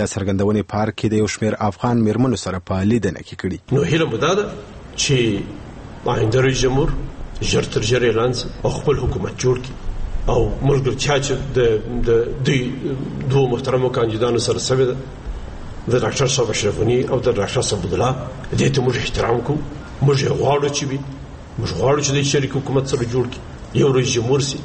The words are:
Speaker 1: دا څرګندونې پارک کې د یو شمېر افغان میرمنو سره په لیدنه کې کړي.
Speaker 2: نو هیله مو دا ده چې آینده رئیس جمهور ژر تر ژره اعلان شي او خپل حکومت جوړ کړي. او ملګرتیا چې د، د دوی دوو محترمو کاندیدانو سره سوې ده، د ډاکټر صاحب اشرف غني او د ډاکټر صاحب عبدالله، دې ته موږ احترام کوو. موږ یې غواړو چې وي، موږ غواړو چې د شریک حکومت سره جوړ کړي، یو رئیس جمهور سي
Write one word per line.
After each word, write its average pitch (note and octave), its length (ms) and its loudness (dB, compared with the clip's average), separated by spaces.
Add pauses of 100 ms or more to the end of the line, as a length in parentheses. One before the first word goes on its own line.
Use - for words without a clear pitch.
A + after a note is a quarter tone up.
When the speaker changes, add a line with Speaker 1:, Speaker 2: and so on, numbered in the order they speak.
Speaker 1:
دا G#2 60 2
څرګندونې G2 560 0 (120)
پارک G#2+ 240 0
کې - 80 0
د G#2+ 160 2
یو G#2+ 40 4
شمېر G#2+ 300 -2 (120)
افغان A#2+ 400 0
میرمنو A2 340 2
سره F#2 260 -4
په F#2+ 220 0
لیدنه G2+ 280 0
کې - 220 -14
کړي. F#2 180 -4 (140)
Speaker 2:
نو C3+ 100 4
هیله - 300 2
مو A2+ 40 -2
دا C#3 180 0
ده G3+ 100 2 (520)
چې - 200 2 (960)
آینده A2+ 320 4
رئیس C3 200 2
جمهور C3+ 220 2 (540)
ژر - 220 0 (100)
تر A2+ 160 0
ژره A#2+ 220 4
اعلان A#2 300 2
شي E2 100 -8 (120)
او A2 120 2
خپل B2+ 260 0
حکومت A2+ 400 -2
جوړ B2+ 220 4
کړي. - 100 -12 (540)
او A#2+ 120 2 (220)
ملګرتیا C#3 640 2
چې - 60 -2 (260)
د، - 20 6 (460)
د A#2 40 4 (360)
دوی B2 260 0 (600)
دوو C#3 100 6 (120)
محترمو B2+ 420 0
کاندیدانو A2+ 500 2
سره A2 100 0 (100)
سوې C3 220 4
ده، B2+ 60 -2 (960)
د A#2 160 4
ډاکټر A#2+ 200 2 (120)
صاحب A2 180 0
اشرف G#2 240 0
غني B2 220 4
او B2+ 180 0
د B2+ 140 2
ډاکټر G2 260 0
صاحب G2+ 240 -2
عبدالله، A2+ 320 0 (360)
دې C3+ 220 2
ته C3+ 60 2
موږ B2 160 2
احترام G#2+ 440 0
کوو. C#3 180 -2 (440)
موږ C#3 220 4
یې - 60 0 (100)
غواړو C#3+ 360 2
چې - 80 -2
وي، C3+ 160 -4 (600)
موږ G#2 180 -4
غواړو C3+ 260 4
چې C3+ 60 2
د C#3 240 2
شریک C3+ 280 0
حکومت C3 220 0 (120)
سره A#2+ 80 -2
جوړ A#2+ 280 0
کړي، - 140 -12 (280)
یو C3+ 180 4
رئیس B2 200 2
جمهور A#2+ 280 2
سي - 240 -4